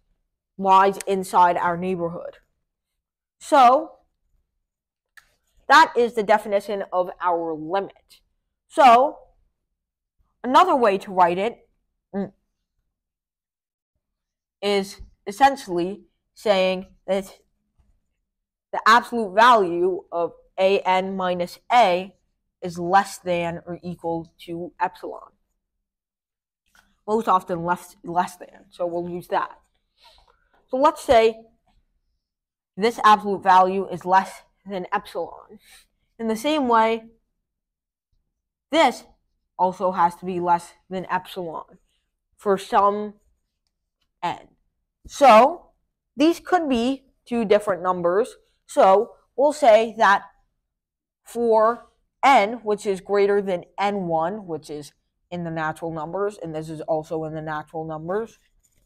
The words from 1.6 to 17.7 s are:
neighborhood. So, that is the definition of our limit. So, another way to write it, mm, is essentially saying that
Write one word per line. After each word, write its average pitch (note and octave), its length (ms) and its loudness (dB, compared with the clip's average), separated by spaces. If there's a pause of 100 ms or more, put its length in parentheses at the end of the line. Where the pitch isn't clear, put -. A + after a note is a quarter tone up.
neighborhood. F3 600 -8 (1040)
So, C#4 520 4 (1800)
that D#4 300 6
is A#3+ 160 0
the A3 100 -4
definition G#3 680 -2
of F3+ 180 0 (120)
our E3+ 320 -4
limit. D#3+ 680 -8 (460)
So, C4+ 500 4 (1300)
another D#4 320 2
way A3 240 0
to G3+ 120 -14
write F3+ 260 2
it, A3 300 -6 (460)
mm, F#3+ 180 -8 (2250)
is G3 400 -4 (260)
essentially G3+ 720 -2 (320)
saying F#3 540 -2 (200)
that F#3+ 320 -6 (1300)